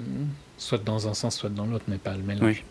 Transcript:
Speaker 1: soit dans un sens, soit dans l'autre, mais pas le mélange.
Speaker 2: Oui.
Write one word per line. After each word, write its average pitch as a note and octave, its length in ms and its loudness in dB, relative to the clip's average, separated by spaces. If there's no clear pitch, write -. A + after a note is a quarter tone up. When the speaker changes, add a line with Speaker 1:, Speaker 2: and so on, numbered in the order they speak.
Speaker 1:
soit A2+ 240 0
dans A2 260 2
un G#2 60 0
sens, A#2 220 0
soit G#2 140 -4
dans G2+ 160 -2
l'autre, A2+ 220 -2
mais G2 100 0
pas G2 160 -4
le F#2+ 80 -4
mélange. G2+ 200 2
Speaker 2:
Oui. A2 280 6